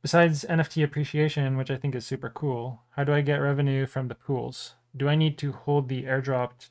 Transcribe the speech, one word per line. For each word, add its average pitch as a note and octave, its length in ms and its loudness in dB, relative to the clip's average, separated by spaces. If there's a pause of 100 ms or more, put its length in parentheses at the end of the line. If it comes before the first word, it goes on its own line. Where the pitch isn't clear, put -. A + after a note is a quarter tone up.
Besides E3 420 4
N E3 160 0
F D3+ 80 0
T D#3 140 0
appreciation, D3 720 0
which C3 140 -4
I C3+ 60 -2
think C3 180 -4
is B2 100 -6
super C3+ 240 -8
cool, B2 640 -6
how C#3+ 140 -2
do D3 100 2
I D3 60 4
get C#3+ 160 2
revenue C#3 500 2
from C3 220 -4
the A#2+ 80 -8
pools? B2+ 580 -6 (220)
Do C#3 120 0
I D3 60 4
need D#3 240 2
to C#3+ 140 -4
hold C#3+ 360 0
the C3 160 -4
airdropped C3 680 -2